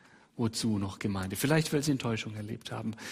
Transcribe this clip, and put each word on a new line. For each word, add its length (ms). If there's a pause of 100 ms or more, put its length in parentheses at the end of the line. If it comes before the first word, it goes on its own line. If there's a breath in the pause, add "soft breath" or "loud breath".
(360 soft breath)
Wozu 400
noch 220
Gemeinde? 380
Vielleicht, 360
weil 120
sie 80
Enttäuschung 420
erlebt 380
haben. 240 (160 loud breath)